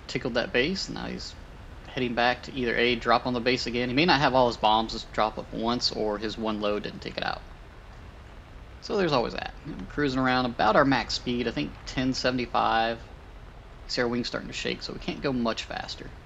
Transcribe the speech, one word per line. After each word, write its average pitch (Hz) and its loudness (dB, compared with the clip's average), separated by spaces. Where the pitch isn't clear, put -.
tickled 131 -4
that 117 0
base. 156 0
Now 120 -6
he's 123 -8
heading 123 -2
back 120 4
to - -10
either 120 0
A, 120 4
drop 120 4
on 127 0
the 123 0
base 123 2
again. 120 0
He 123 0
may 151 6
not 151 8
have 139 4
all 127 8
his 113 0
bombs 110 4
just - -8
drop 107 2
up - -10
once, 117 0
or 107 0
his 107 -4
one 110 -2
load 104 0
didn't - -8
take - -6
it - -2
out. - -4
So - -2
there's 175 4
always 117 4
that. - -6
I'm - -10
cruising 135 0
around 127 4
about 196 4
our 151 8
max 127 2
speed, 120 0
I 117 -2
think 147 -2
ten 131 0
seventy-five. 117 2
See - -4
our 123 4
wings 120 0
starting - -6
to - -10
shake, - -4
so - -8
we - -10
can't - -6
go 143 0
much 117 0
faster. - -8